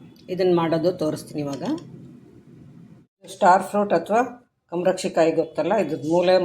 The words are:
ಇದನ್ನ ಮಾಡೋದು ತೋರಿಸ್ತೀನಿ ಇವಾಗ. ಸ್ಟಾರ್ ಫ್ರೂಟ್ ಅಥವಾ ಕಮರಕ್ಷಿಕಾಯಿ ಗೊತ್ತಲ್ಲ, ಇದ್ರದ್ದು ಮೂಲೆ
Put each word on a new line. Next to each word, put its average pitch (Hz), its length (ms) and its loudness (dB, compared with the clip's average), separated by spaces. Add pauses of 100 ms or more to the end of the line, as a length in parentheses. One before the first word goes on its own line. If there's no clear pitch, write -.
(280)
ಇದನ್ನ 185 280 2
ಮಾಡೋದು 165 360 2
ತೋರಿಸ್ತೀನಿ 151 480 -6
ಇವಾಗ. 139 240 -6 (1700)
ಸ್ಟಾರ್ 196 360 4
ಫ್ರೂಟ್ 202 220 -2
ಅಥವಾ 180 280 2 (500)
ಕಮರಕ್ಷಿಕಾಯಿ 175 600 0
ಗೊತ್ತಲ್ಲ, 165 420 -2
ಇದ್ರದ್ದು 151 380 -2
ಮೂಲೆ 180 220 4 (100)